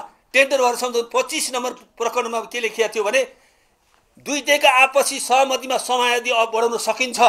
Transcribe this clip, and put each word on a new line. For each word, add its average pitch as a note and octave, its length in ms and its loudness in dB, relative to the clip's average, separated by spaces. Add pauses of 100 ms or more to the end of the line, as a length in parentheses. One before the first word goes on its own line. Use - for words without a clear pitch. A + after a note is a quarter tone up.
(320)
टेन्डर C4+ 260 2
भएर B3 180 2
संशोधन A#3+ 320 -4
पच्चिस B3+ 460 -4
नम्बर B3 180 -4 (240)
प्रकरणमा A#3 440 -4 (120)
के A#3+ 80 -6
लेखिएको A3 340 -2
थियो G#3+ 100 -2
भने B3 180 2 (1040)
दुईटैका C#4+ 440 2 (120)
आपसी C4+ 380 2
सहमतिमा C4 580 0
समयावधि B3 540 0
अब A3+ 180 2
बढाउन A3+ 280 0
सकिन्छ A#3 500 -2